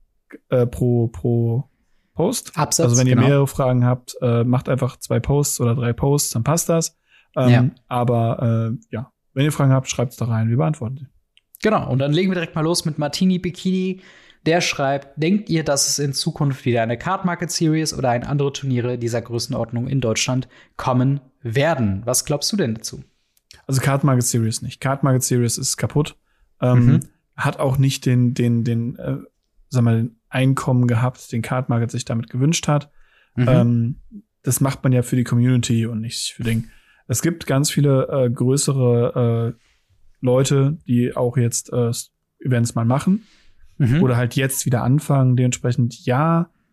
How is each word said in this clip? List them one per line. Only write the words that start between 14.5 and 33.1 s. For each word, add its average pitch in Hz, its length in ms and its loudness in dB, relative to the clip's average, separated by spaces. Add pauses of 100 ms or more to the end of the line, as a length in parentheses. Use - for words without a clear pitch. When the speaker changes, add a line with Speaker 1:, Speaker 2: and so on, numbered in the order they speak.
Speaker 2:
schreibt, 139 640 -4
denkt 202 280 0
ihr, 160 120 0
dass 147 260 0
es - 120 -4
in 143 140 -2
Zukunft 143 500 -4
wieder 120 180 0
eine 117 140 -2
Card 190 280 -4
Market 175 280 -4
Series 156 440 0
oder 131 140 0
ein 120 140 0
andere 139 280 -2
Turniere 123 460 -4
dieser 117 240 -4
Größenordnung 117 640 -6
in 135 140 -2
Deutschland 127 480 -2 (280)
kommen 135 440 0 (220)
werden? 120 640 -2
Was 123 200 -2
glaubst - 280 -4
du 214 40 -2
denn 135 180 -2
dazu? - 300 -14 (640)
Speaker 1:
Also 135 120 0
Card 139 220 0
Market 127 220 4
Series 113 380 -2
nicht. - 180 -12
Card 135 240 -2
Market 127 180 2
Series 120 360 0
ist - 180 -4
kaputt. - 400 -2 (440)
Ähm, 123 260 4
Speaker 2:
Mhm. 143 140 6 (360)
Speaker 1:
hat - 240 -4
auch 139 180 0
nicht 135 280 2
den, 123 280 2
den, 120 300 2
den, 117 320 -2
äh, 135 220 -6 (500)
sag 123 160 0
mal, 117 140 4
den 117 180 -4 (140)
Einkommen 131 560 2
gehabt, 120 460 -2
den 117 100 -2
Card 127 260 -4
Market 117 220 0
sich 120 140 -8
damit 117 260 -6
gewünscht 139 380 0
hat. 147 220 0 (460)